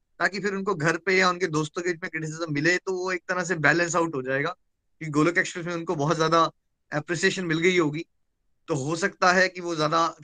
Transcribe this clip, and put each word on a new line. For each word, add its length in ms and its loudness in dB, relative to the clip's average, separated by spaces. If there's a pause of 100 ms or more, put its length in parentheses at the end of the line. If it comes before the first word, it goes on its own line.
(200)
ताकि 200 0
फिर 140 -2
उनको 220 -2
घर 220 0
पे 200 0
या 120 4
उनके 180 -2
दोस्तों 340 -2
के 80 -2
बीच 140 -6
में 80 -8
क्रिटिसिज्म 420 -6
मिले, 240 2
तो 160 -4
वो 180 -2
एक 160 -4
तरह 160 -2
से 120 -2
बैलेंस 400 2
आउट 200 0
हो 60 -4
जाएगा।" 340 -4 (460)
कि 80 -8
गोलोक 280 2
एक्सप्रेस 280 -4
में 80 -6
उनको 220 -4
बहुत 220 0
ज्यादा 340 4 (420)
अप्रिसिएशन 520 -2
मिल 140 0
गई 180 4
होगी, 280 0 (640)
तो 80 -2
हो 200 -2
सकता 380 2
है 160 4
कि 120 -12
वो 140 -4
ज्यादा 480 0